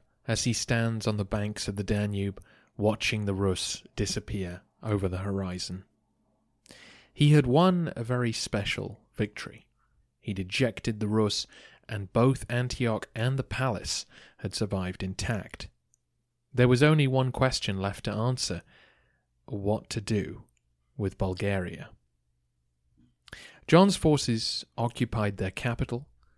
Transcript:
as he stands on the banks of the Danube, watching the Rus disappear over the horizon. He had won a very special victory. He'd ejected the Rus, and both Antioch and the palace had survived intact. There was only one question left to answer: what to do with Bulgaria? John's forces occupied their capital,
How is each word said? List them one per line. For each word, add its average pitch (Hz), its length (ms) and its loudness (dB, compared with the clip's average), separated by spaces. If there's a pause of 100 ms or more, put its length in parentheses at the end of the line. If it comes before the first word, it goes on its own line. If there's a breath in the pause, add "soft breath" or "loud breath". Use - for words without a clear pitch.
(280)
as 110 160 0
he 120 80 2
stands 113 540 0
on 107 120 0
the 101 60 0
banks 104 440 -4
of 98 80 -6
the 101 80 -2
Danube, 101 560 -2 (360 soft breath)
watching 104 480 0
the 101 100 0
Rus 95 480 -2 (140)
disappear 95 640 -4 (220)
over 101 260 0
the 90 100 -2
horizon. 95 680 -4 (1300 loud breath)
He 147 180 6
had 147 160 8
won 170 500 4
a 120 80 -6
very 123 280 0
special 98 680 -4 (140)
victory. - 520 -6 (540)
He'd 98 180 -6
ejected 107 640 -2
the 107 80 0
Rus, 107 380 2 (420 loud breath)
and 101 240 -8
both 127 360 4
Antioch 120 680 -2
and 127 240 0
the 127 60 -2
palace - 600 -4 (340 loud breath)
had - 160 -6
survived 92 480 -2
intact. - 640 -6 (840)
There 123 160 6
was 123 140 6
only 151 240 6
one 131 260 2
question 107 480 0
left 98 240 -4
to 107 80 -2
answer: 110 500 -2 (840 soft breath)
what 101 440 -2
to 113 100 -4
do 98 420 -2 (540)
with 98 220 -2
Bulgaria? 92 720 -2 (1800 loud breath)
John's 190 280 8
forces 139 680 0 (120)
occupied 110 600 -2
their 95 160 -4
capital, 123 560 -4 (300)